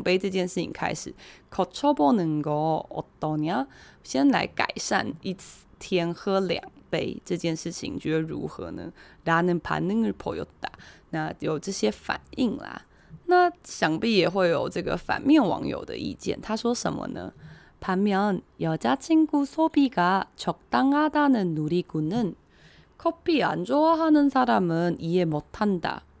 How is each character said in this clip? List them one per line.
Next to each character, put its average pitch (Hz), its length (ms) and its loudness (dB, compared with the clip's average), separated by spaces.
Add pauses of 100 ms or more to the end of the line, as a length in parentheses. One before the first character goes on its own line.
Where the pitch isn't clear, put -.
杯 185 140 2
这 196 120 -4
件 185 180 -2
事 - 80 -14
情 170 160 -4
开 - 220 -4
始。" - 200 -10 (380)
거 185 200 -2
쳐 285 220 0
보 277 220 4
는 156 280 0
거 151 460 -2
어 - 140 -8 (160)
떠 156 180 -2
냐？ 180 280 -2 (380)
先 277 260 2
来 226 160 4
改 - 220 -2 (100)
善 - 340 -2 (100)
一 185 140 -8 (440)
天 170 340 -2
喝 196 260 -2
两 185 240 -2 (260)
杯 - 360 -4
这 185 100 -4
件 165 200 -2
事 - 160 -8
情， - 280 -8
觉 156 140 -4
得 160 80 0
如 160 260 -8
何 87 240 -12
呢？" 87 200 -12 (340)
라 165 180 2
는 175 160 0
반 156 240 -4
응 214 240 0
을 196 60 -2
보 - 220 -8
였 82 100 -8 (160)
다。" - 80 -8 (420)
那 156 280 -4
有 156 200 -4
这 - 120 -8
些 214 200 0
反 - 280 -6 (180)
应 247 200 0
啦。 - 260 -14 (420)
那 359 260 4 (120)
想 - 360 -2
必 220 180 2
也 170 100 6
会 180 220 4
有 131 180 2
这 170 140 -4
个 - 160 -2
反 - 240 -4
面 302 240 6
网 151 200 -2
友 69 200 -6
的 58 100 -10
意 - 180 -6
见， - 280 -6
他 220 140 -6
说 233 180 0
什 180 180 -2
么 156 180 -6
呢？ 90 220 -10 (500)
반면 196 600 2 (180)
여자친구 285 840 2
소비가 240 800 2 (100)
적당하다는 269 1200 2
누리꾼은 165 800 -2 (600)
"커피 330 460 0
안 160 220 -2
좋아하는 302 640 4
사람은 180 720 2
이해 175 260 0
못한다. 165 760 -2 (180)